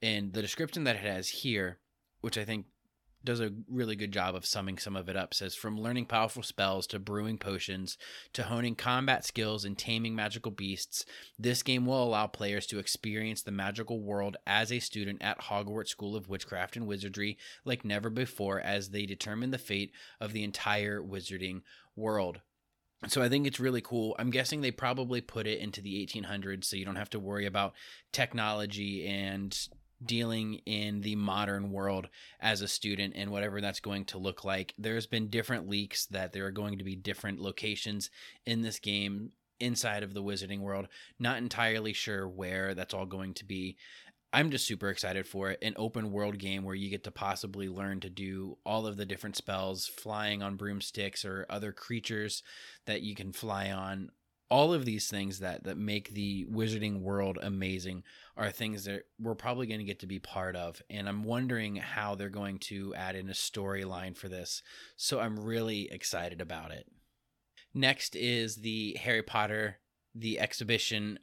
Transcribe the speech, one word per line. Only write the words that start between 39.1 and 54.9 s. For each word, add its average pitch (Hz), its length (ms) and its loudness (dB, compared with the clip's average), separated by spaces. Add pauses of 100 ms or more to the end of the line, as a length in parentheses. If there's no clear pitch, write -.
inside 113 420 2
of 98 120 -4
the 101 80 -2
wizarding 98 380 -2
world. 98 280 -2 (300)
Not 120 180 2
entirely 110 560 2
sure 98 340 -2
where 92 480 0
that's 92 200 -2
all 95 120 -2
going 95 280 -4
to - 100 -8
be. 95 320 -4 (540)
I'm 147 200 6
just 131 160 2
super 98 240 0
excited 95 380 0
for 98 240 0
it. - 100 -4
An 110 140 0
open 110 340 0
world 104 280 0
game 98 260 -2
where 95 100 -2
you 98 160 -2
get 101 140 -4
to 98 80 -8
possibly 98 560 -2
learn 98 320 -2
to 95 100 -8
do 95 560 -6
all 110 180 2
of 104 120 -2
the 101 100 -2
different 98 300 -6
spells, 95 500 -2
flying 107 560 -2
on 98 140 0
broomsticks 101 680 -4
or 95 240 -4
other 101 240 -4
creatures 107 720 -2 (440)
that 107 140 0
you 104 140 -4
can 95 180 -6
fly 98 380 -2
on. 95 400 -4 (400)
All 151 240 10
of 143 100 2
these 107 240 0